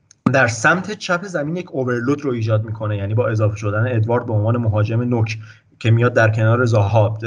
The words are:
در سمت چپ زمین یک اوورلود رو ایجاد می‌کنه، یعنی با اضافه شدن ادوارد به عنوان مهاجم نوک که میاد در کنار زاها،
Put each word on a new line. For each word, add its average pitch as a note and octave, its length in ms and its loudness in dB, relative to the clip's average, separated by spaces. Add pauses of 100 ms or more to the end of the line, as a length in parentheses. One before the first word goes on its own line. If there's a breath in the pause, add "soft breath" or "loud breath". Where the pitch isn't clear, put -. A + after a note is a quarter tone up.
(340)
در C3 140 4
سمت E3+ 440 0
چپ F#3 320 -4
زمین E3+ 340 -6
یک F3 140 -10
اوورلود B2+ 500 -2
رو C#3 100 -4
ایجاد A2 320 0
می‌کنه، A2 340 -6
یعنی G2+ 160 -4
با A#2 140 0
اضافه G#2+ 300 0
شدن G#2+ 380 -2
ادوارد A#2 300 0
به A#2+ 80 -4
عنوان A2 240 0
مهاجم A2 440 0
نوک A#2+ 360 -2 (420 loud breath)
که A2+ 120 0
میاد A#2+ 220 4
در A2+ 160 6
کنار A2+ 360 2
زاها، G#2+ 600 2